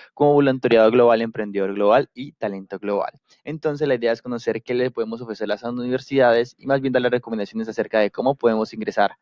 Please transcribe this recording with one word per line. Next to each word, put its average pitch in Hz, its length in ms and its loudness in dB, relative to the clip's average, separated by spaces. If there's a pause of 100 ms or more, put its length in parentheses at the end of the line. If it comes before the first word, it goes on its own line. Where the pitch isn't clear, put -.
(140)
como 147 200 2
voluntariado 123 580 4
global, 117 300 6
emprendedor 101 520 -4
global 101 400 2
y 143 200 -14
talento 98 440 -8
global. 101 360 -4 (320)
Entonces, 151 420 -4
la 135 80 2
idea 117 160 0
es 117 100 -4
conocer 113 400 -6
qué 123 120 -6
le 123 180 0
podemos 113 300 -6
ofrecer 113 240 -8
a 104 100 -2
las - 80 -18
universidades 123 960 0
y - 100 -14
más 135 140 0
bien 135 100 -2
darles 123 200 0
recomendaciones 113 580 -6
acerca 110 320 -2
de 104 100 0
cómo 131 240 -2
podemos 110 380 0
ingresar 104 380 -2 (100)